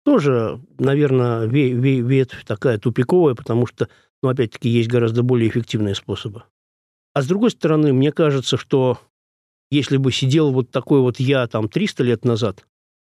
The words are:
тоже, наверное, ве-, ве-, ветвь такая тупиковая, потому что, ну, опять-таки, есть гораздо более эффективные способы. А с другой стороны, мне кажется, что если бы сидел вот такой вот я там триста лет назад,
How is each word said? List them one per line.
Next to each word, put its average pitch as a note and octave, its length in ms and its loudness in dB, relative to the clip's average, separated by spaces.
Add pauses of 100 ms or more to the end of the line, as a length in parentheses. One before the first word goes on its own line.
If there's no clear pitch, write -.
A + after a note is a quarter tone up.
тоже, C3 580 0 (180)
наверное, B2+ 680 0
ве-, B2+ 280 0
ве-, C3 280 0
ветвь C3 440 0
такая A2+ 340 -2
тупиковая, C3 560 0
потому A#2 320 -2
что, - 220 -6 (340)
ну, C3 60 0
опять-таки, B2 400 -2
есть A#2 200 0
гораздо A#2 340 0
более B2 260 2
эффективные G#2+ 460 -4
способы. G#2+ 480 -10 (680)
А D3 80 -2
с C3 60 -4
другой G#3 240 2
стороны, D3+ 420 0
мне C3+ 180 2
кажется, C#3 460 0
что B2+ 420 0 (680)
если C#3 280 0
бы C3+ 140 0
сидел C#3 400 0
вот B2+ 200 -2
такой C#3 300 2
вот B2+ 180 0
я C3 280 0
там A2 220 -4
триста F3+ 340 -4
лет A#2+ 220 -2
назад, A2+ 400 -2 (420)